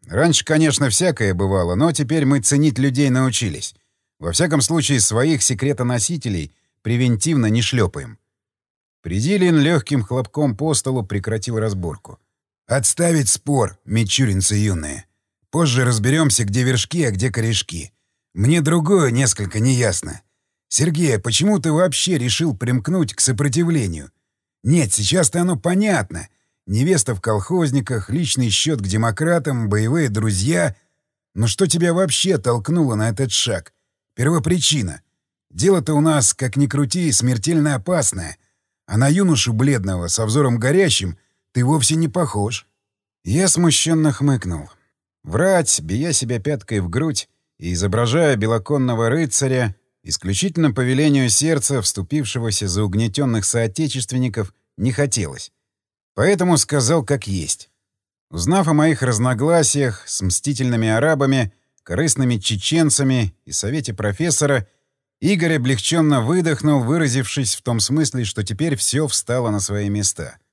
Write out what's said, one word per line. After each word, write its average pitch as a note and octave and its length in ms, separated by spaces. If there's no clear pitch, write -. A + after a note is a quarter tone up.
Раньше, C#3+ 380
конечно, D#3 440
всякое A2+ 460
бывало, F#2 400
но D3+ 160
теперь D3 340
мы C#3 140
ценить C#3+ 400
людей C3+ 320
научились. B2 640
Во E2+ 140
всяком D3+ 300
случае, C#3+ 380
своих B2+ 440
секретоносителей B2 1120
превентивно A#2+ 640
не A2 160
шлёпаем». G2 560
Придилин D#3+ 560
лёгким C#3+ 420
хлопком B2 560
по D#3 160
столу C3 300
прекратил G#2+ 560
разборку. F#2 580
«Отставить D3+ 640
спор, C3 560
мичуринцы G#2 720
юные. E2+ 500
Позже C3 340
разберёмся, B2 600
где G#2 180
вершки, C3 400
а A#2+ 80
где G2+ 180
корешки. G#2+ 640
Мне C3+ 280
другое D#3 500
несколько A2 480
неясно. A#2 600
Сергей, D3+ 500
а - 20
почему E3+ 400
ты D#3+ 120
вообще E3+ 460
решил B2 400
примкнуть B2+ 560
к - 60
сопротивлению? C3 920
Нет, C3+ 280
сейчас-то E3 500
оно F3 140
понятно. E3+ 720
Невеста C3 480
в F#2 80
колхозниках, B2 880
личный C3 400
счёт D3 300
к G2 80
демократам, A#2 840
боевые A#2 400
друзья. A2 640
Но A2 100
что C#3 220
тебя E3+ 260
вообще F3+ 460
толкнуло B2 560
на A2 140
этот A2 220
шаг? F#2 400
Первопричина. C#3+ 880
Дело-то D#3+ 420
у D3 80
нас, D3+ 320
как B2+ 220
ни C#3 100
крути, C#3+ 460
смертельно C#3 640
опасное. G2 600
А F#2+ 100
на C3+ 120
юношу D#3+ 440
бледного, G2+ 540
со A2+ 180
взором A#2+ 320
горящим, C3 640
ты B2 120
вовсе D3+ 340
не E3 100
похож». A#2+ 580
Я B2 240
смущённо D#3+ 640
хмыкнул. G2 600
Врать, E3 580
бия A#2+ 320
себя A#2+ 260
пяткой A2+ 400
в F2 100
грудь C#3 400
и F2 140
изображая A#2 640
белоконного A2+ 720
рыцаря, C3 680
исключительно C3+ 680
по B2+ 80
велению C3 480
сердца, C#3 520
вступившегося A2 880
за F#2 160
угнетённых A2 600
соотечественников, A#2+ 1080
не B2 160
хотелось. G2+ 640
Поэтому F3 420
сказал C#3 480
как C3 220
есть. F#2 420
Узнав C#3+ 380
о C3+ 60
моих D3+ 280
разногласиях B2+ 1080
с - 140
мстительными A2+ 680
арабами, C3+ 640
корыстными B2+ 540
чеченцами C3 960
и G2 80
совете A#2+ 400
профессора, B2 760
Игорь E3 340
облегчённо C#3+ 640
выдохнул, D3+ 600
выразившись C3 760
в - 60
том A#2 180
смысле, C3 460
что G#2 180
теперь C#3 320
всё C#3+ 320
встало A#2+ 440
на G#2 100
свои G#2 280
места. G2 480